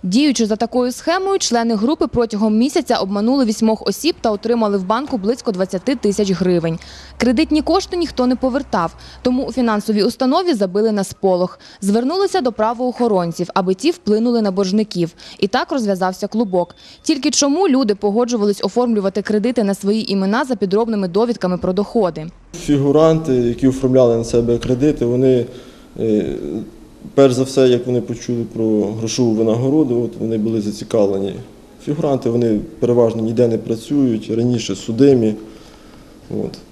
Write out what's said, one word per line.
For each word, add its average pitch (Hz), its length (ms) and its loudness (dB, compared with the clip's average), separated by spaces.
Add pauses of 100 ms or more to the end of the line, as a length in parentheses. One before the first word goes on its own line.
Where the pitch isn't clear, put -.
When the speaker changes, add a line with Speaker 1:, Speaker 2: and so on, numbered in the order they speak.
Speaker 1:
Діючи 233 440 2
за 214 100 0
такою 247 360 -2
схемою, 381 460 -2
члени 233 360 0
групи 247 320 0
протягом 220 520 0
місяця 247 380 0
обманули 214 480 0
вісьмох 220 420 0
осіб 202 340 -2
та 233 100 0
отримали 214 480 0
в 190 60 -4
банку 233 340 -2
близько 220 340 -2
двадцяти 190 440 -2
тисяч 208 340 0
гривень. 170 480 0 (400)
Кредитні 294 440 2
кошти 370 340 -2
ніхто 262 300 -2
не 254 100 0
повертав, 233 600 -2 (260)
тому 254 240 0
у 240 60 -8
фінансовій 214 500 0
установі 277 520 0
забили 208 380 0
на 196 120 0
сполох. 180 540 -2 (220)
Звернулися 277 600 0
до 247 120 -2
правоохоронців, 220 1000 -2
аби 190 200 0
ті 277 160 -2
вплинули 226 520 0
на 208 80 0
боржників. 190 640 -2 (240)
І 202 100 0
так 294 240 -2
розв'язався 196 540 -2
клубок. 190 480 -2 (280)
Тільки 294 280 0
чому 294 380 2
люди 254 260 2
погоджувались 208 680 0
оформлювати 208 580 0
кредити 220 420 0
на 196 100 0
свої 202 380 -2
імена 202 320 0
за 254 120 -4
підробними 202 520 0
довідками 190 500 0
про 180 140 -2
доходи? 185 540 -2 (340)
Speaker 2:
Фігуранти, 151 720 4
які 120 340 2
оформляли 127 480 4
на 117 80 -2
себе 120 340 0
кредити, 127 460 0
вони, 123 420 2 (540)
е, 101 360 0 (800)
перш 139 200 6
за 127 80 0
все, 131 260 2
як 123 180 2
вони 123 140 0
почули 117 440 -6 (100)
про 110 280 2
грошову 113 500 0
винагороду, 120 680 2
от 117 80 -4 (100)
вони 110 180 -2
були 110 220 -2
зацікавлені. 101 720 -2 (500)
Фігуранти, 143 460 -2
вони 117 300 2 (180)
переважно 117 440 2
ніде 117 260 2
не 113 100 -2
працюють, 113 720 -2
раніше 113 460 -2
судимі. 117 580 4 (960)
От. - 280 -8 (140)